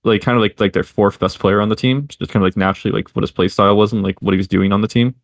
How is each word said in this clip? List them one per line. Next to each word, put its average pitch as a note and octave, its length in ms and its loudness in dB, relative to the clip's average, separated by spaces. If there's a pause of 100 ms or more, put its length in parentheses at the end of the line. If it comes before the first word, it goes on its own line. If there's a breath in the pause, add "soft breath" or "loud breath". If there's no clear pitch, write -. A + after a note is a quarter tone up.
like, G#2+ 180 2
kinda B2 180 0
like, G#2 200 -2
like, G2+ 140 0
their F#2+ 100 -2
fourth G2+ 360 0
best - 200 -4
player G2+ 200 2
on G#2+ 100 0
the A2 60 0
team, C3+ 320 -2
just - 240 -10
kinda, G2 140 2
like, F#2 100 0
naturally, F#2+ 400 -2
like, G2 200 -6
what - 80 -2
his - 80 -4
play F2+ 160 -2
style G2+ 280 2
was G#2 160 2
and, G#2+ 120 -2
like, F#2+ 180 -4
what F#2+ 140 0
he - 20 0
was F#2+ 100 -2
doing G2 240 0
on G2+ 100 0
the A2 60 -2
team. B2 360 0